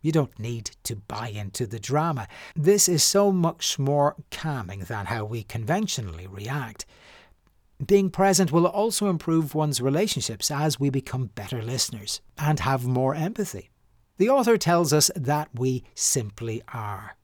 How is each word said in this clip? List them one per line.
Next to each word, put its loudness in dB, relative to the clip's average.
You 0
don't 0
need -8
to -6
buy -8
into -6
the -8
drama. 0
This 4
is 4
so 6
much 0
more 2
calming -6
than -6
how -4
we -6
conventionally -4
react. -8
Being 4
present 4
will 4
also 0
improve 0
one's 0
relationships -2
as 0
we 2
become -4
better -8
listeners -6
and 2
have 0
more 2
empathy. -6
The 4
author 4
tells 4
us 4
that -2
we -2
simply -4
are -10